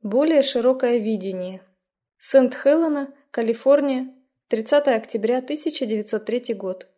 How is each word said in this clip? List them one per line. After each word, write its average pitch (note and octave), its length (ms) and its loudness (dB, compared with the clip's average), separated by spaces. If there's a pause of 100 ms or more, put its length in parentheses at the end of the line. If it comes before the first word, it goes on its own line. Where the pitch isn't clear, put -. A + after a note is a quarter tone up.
Более C#4+ 320 4
широкое B3 580 0
видение. F#3+ 600 -6 (560)
Сент-Хелена, C#4 960 2 (160)
Калифорния, C4 880 0 (320)
тридцатое B3+ 480 2
октября A3+ 460 -2
тысяча D4 440 -6
девятьсот G#3+ 380 -4
третий A#3+ 300 -4
год. F#3+ 340 -8 (100)